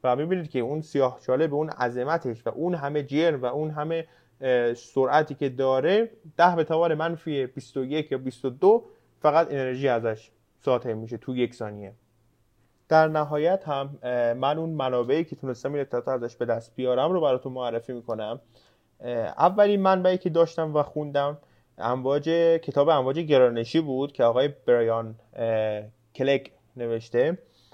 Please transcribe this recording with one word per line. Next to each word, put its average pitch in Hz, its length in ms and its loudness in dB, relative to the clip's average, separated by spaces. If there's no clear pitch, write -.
و 127 120 2
می‌بینید 165 340 -4
که 131 80 -2
اون 135 220 -4
سیاهچاله 135 680 0
به 143 80 -4
اون 151 140 -2
عظمتش 123 800 -4
و 110 40 -4
اون 175 240 -4
همه 147 280 -4
جرم 143 400 0
و 127 40 -2
اون 151 240 -4
همه، 160 360 -6
اه، 123 340 2
سرعتی 139 600 0
که 139 140 -4
داره، 135 640 0
ده 175 200 4
به 165 80 2
توان 160 300 0
منفی 156 520 -4
بیست - 300 -12
و 131 80 -2
یک 151 280 -4
یا 131 60 -4
بیست 131 260 -10
و 131 60 0
دو 196 340 4
فقط 151 300 4
انرژی 131 380 -2
ازش 113 420 -2
ساطع 123 320 0
می‌شه 110 240 -8
تو 127 200 -8
یک 120 180 0
ثانیه. 104 380 -12
در 160 200 6
نهایت 156 600 0
هم، 139 340 -6
اه، 120 320 0
من 139 240 -2
اون 165 120 -6
منابعی 131 540 0
که 139 120 -14
تونستم 135 360 -8
این 143 80 -4
اطلاعات 123 280 -4
ازش 120 280 -4
به 123 80 -4
دست 117 320 -4
بیارم 127 360 0
رو 185 80 0
براتون 131 320 0
معرفی 120 400 -6
می‌کنم. 117 480 -8
اه، 123 160 -10
اولین 196 640 2
منبعی 185 380 2
که 180 120 -4
داشتم 160 440 0
و 147 80 2
خوندم 147 560 -4
امواج، 131 500 -2
کتاب 143 260 2
امواج 139 300 2
گرانشی 127 640 4
بود 143 320 -2
که 127 120 0
آقای 123 240 4
برایان، 113 480 2
اه، 110 460 -2
کلگ 139 360 0
نوشته 120 600 -2